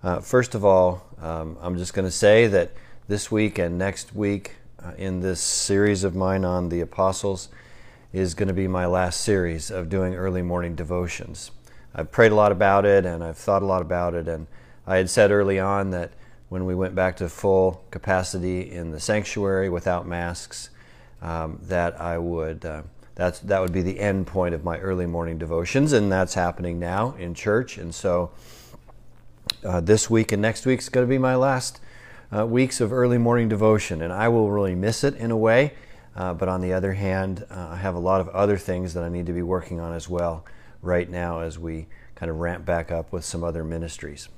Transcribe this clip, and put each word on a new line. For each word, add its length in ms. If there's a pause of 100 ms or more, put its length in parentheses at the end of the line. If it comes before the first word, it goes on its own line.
Uh, 180
first 340
of 120
all, 400 (120)
um, 440
I'm 160
just 160
gonna 160
say 380
that 240 (340)
this 240
week 280
and 180
next 380
week, 380 (300)
uh, 140
in 240
this 180
series 680
of 120
mine 260
on 280
the 100
apostles 680 (640)
is 180
gonna 220
be 120
my 200
last 340
series 500
of 200
doing 240
early 260
morning 340
devotions. 760 (440)
I've 160
prayed 220
a 20
lot 160
about 360
it 180
and 180
I've 140
thought 240
a 60
lot 160
about 320
it, 120
and 200 (400)
I 100
had 140
said 200
early 280
on 320
that 220 (360)
when 160
we 100
went 200
back 240
to 100
full 640
capacity 840
in 180
the 100
sanctuary 680
without 380
masks, 640 (500)
um, 400
that 400
I 160
would, 480
uh, 200 (320)
that's, 240
that 200
would 120
be 100
the 180
end 260
point 280
of 100
my 140
early 260
morning 320
devotions, 560
and 180
that's 220
happening 460
now 400
in 160
church. 420
And 180
so, 360 (1300)
uh, 200
this 260
week 240
and 80
next 240
week's 240
gonna 180
be 120
my 180
last, 440 (560)
uh, 80
weeks 360
of 120
early 260
morning 300
devotion, 540
and 100
I 140
will 240
really 240
miss 300
it 100
in 160
a 60
way. 380 (420)
Uh, 180
but 140
on 140
the 100
other 220
hand, 540
uh, 220
I 60
have 180
a 60
lot 200
of 100
other 260
things 380
that 100
I 40
need 180
to 60
be 100
working 360
on 140
as 160
well 360 (380)
right 260
now 320
as 200
we 260 (300)
kind 140
of 80
ramp 260
back 260
up 220
with 120
some 200
other 180
ministries. 760